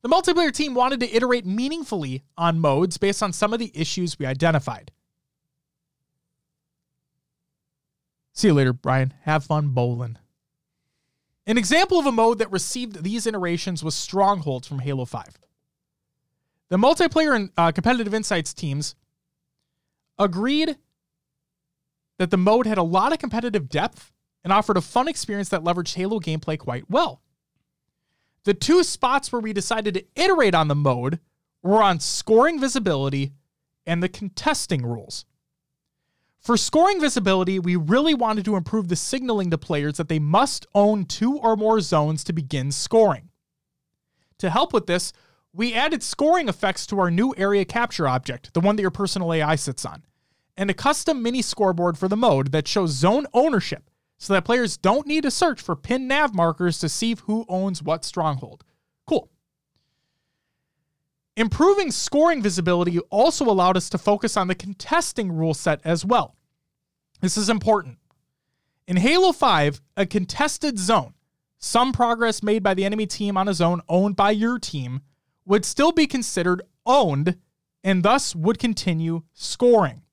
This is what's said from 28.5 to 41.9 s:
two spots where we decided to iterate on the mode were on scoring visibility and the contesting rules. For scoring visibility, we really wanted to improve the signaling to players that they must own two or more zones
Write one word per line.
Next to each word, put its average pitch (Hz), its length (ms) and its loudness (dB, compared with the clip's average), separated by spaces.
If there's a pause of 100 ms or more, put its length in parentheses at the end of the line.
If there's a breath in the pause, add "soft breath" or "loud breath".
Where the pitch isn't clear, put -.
two 349 300 2
spots 269 480 -2
where 240 80 -4
we 214 120 -6
decided 208 420 -2
to 185 100 -4 (100)
iterate 311 400 2
on 160 140 2
the 143 60 2
mode 139 440 0 (440)
were 208 200 4
on 180 180 2
scoring 269 600 2
visibility 139 720 -2 (540)
and 170 160 -2
the - 60 -2
contesting - 760 -4
rules. 117 400 -10 (1160)
For 233 160 0
scoring 359 440 2
visibility, 190 580 0
we 180 180 0
really 247 380 2
wanted 214 320 -2
to 208 100 0
improve 185 320 -2
the 175 80 -2
signaling 226 540 -4
to 160 80 -2
players 147 380 -4
that 160 120 -6
they 156 120 -2
must 180 540 0
own 202 300 4
two 254 320 -2
or 226 200 2
more 220 240 2
zones 156 440 0